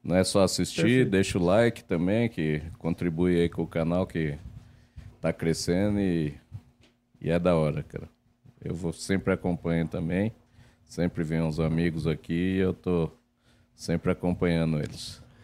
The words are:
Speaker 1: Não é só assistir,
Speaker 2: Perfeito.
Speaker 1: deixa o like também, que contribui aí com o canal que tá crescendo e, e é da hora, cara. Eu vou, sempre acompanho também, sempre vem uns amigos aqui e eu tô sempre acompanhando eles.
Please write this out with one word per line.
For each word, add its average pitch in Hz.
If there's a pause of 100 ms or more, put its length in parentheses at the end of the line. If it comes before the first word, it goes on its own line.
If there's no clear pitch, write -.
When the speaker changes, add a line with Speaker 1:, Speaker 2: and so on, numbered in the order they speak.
Speaker 1:
Não 80
é 92
só 101
assistir, 90
Speaker 2:
Perfeito. 120
Speaker 1:
deixa 95
o 87
like 117
também, 101
que 76 (160)
contribui 87
aí 85
com -
o 80
canal 85
que 78 (840)
tá 82
crescendo 90
e, 85 (880)
e -
é 85
da 87
hora, 76
cara. - (560)
Eu 82
vou, 82
sempre 95
acompanho 85
também, 90 (540)
sempre 85
vem 80
uns 80
amigos 80
aqui 85
e -
eu 92
tô 85 (680)
sempre 85
acompanhando 85
eles. - (220)